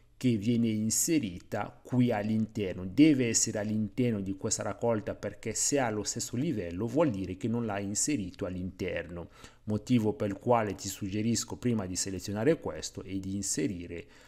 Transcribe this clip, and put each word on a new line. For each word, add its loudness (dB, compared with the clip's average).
che 4
viene 4
inserita 0
qui 6
all'interno. 0
Deve 2
essere 0
all'interno 0
di -4
questa -4
raccolta -2
perché -8
se 2
ha 2
lo -2
stesso -4
livello -2
vuol 4
dire -4
che -4
non 0
l'hai -2
inserito -2
all'interno. -4
Motivo 2
per 0
il -4
quale 2
ti -8
suggerisco -2
prima 0
di -6
selezionare 0
questo -8
e -6
di -6
inserire -4